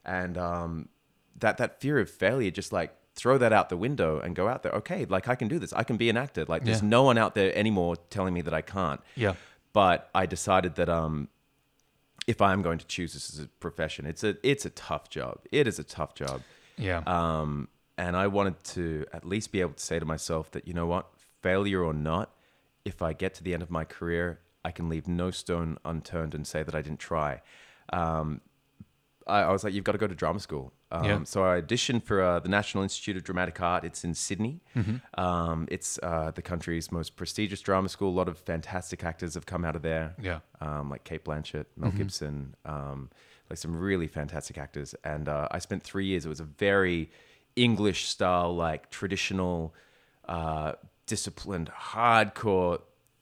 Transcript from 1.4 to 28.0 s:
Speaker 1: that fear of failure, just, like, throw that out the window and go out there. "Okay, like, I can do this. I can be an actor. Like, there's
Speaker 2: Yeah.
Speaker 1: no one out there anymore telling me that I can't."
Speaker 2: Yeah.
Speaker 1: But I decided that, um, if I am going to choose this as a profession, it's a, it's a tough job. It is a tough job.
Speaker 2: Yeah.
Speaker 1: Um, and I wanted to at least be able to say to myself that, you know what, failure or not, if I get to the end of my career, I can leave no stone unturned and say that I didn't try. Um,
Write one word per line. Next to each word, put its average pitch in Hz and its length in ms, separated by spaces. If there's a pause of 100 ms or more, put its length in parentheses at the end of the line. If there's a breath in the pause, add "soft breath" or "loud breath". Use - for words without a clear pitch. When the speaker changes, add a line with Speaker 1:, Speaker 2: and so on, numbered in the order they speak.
Speaker 1:
that - 220
fear 135 200
of 92 100
failure, 107 400
just, 92 220
like, 87 200 (220)
throw 127 240
that 117 140
out 101 160
the 90 80
window 92 420
and 85 160
go 92 140
out 127 140
there. - 100
"Okay, 175 320
like, 95 240
I 127 60
can 123 120
do 160 120
this. 101 160
I 104 100
can 117 120
be 113 120
an 110 80
actor. 117 300
Like, 80 180
there's 110 180
Speaker 2:
Yeah. 104 60
Speaker 1:
no 117 140
one 123 160
out 107 160
there 95 220
anymore 95 400 (120)
telling 95 260
me 87 80
that 78 120
I 78 80
can't." 87 380 (140)
Speaker 2:
Yeah. 101 200 (380 loud breath)
Speaker 1:
But 92 420
I 92 120
decided 90 500
that, 87 120
um, 78 400 (1000)
if 113 140
I 98 120
am 98 100
going 85 160
to - 80
choose 85 280
this - 180
as 76 120
a - 40
profession, 78 580
it's 80 180
a, 101 180
it's 139 220
a 85 60
tough - 400
job. - 300 (120)
It 139 140
is 104 120
a 73 60
tough - 300
job. 67 280 (340 loud breath)
Speaker 2:
Yeah. 90 300
Speaker 1:
Um, 80 640 (300)
and 90 180
I 95 120
wanted 98 360
to 80 480
at 85 120
least 101 280
be 95 80
able 82 140
to - 80
say 85 160
to 82 80
myself 80 460
that, - 140
you 87 80
know 85 120
what, 87 200 (360)
failure 95 400
or 80 100
not, 78 380 (540 soft breath)
if 95 180
I 80 100
get 92 220
to - 100
the 87 80
end 85 100
of 85 80
my 80 140
career, 85 540 (260)
I 85 60
can 85 180
leave 80 200
no 87 220
stone 85 540
unturned 80 500
and 76 120
say 78 160
that 76 120
I 78 80
didn't 73 180
try. 76 420 (500 loud breath)
Um, 80 480 (840)